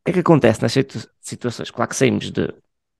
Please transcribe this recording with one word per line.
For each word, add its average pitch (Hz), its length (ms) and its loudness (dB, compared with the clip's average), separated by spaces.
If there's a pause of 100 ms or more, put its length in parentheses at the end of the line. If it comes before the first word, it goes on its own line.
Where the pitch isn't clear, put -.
que 170 60 0
é - 20 -6
que 180 60 0
acontece 127 420 4
nas 120 100 0
situ-, 135 380 -4 (100)
situações? - 500 -10
Claro 113 200 -2
que - 60 -10
saímos 101 360 0
de - 160 -2 (520)